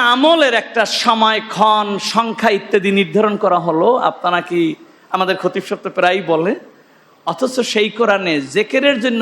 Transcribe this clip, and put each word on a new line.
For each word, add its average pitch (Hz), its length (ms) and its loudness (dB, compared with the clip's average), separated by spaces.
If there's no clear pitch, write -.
আমলের 277 420 4
একটা 220 320 0
সময়, 220 540 0
ক্ষণ, 214 380 2
সংখ্যা 226 500 -2
ইত্যাদি 196 420 0
নির্ধারণ 196 460 2
করা 175 220 2
হলো, 165 280 0
আপনারা 175 440 -2
কি, 175 200 -2
আমাদের 190 280 0
খতিব 180 280 -4
সাহেব - 180 -8
তো 190 60 -8
প্রায়ই 185 320 0
বলে, 165 320 0
অথচ 247 320 -4
সেই 220 300 -2
কোরআনে 196 520 0
জিকিরের 226 600 0
জন্য 233 200 -2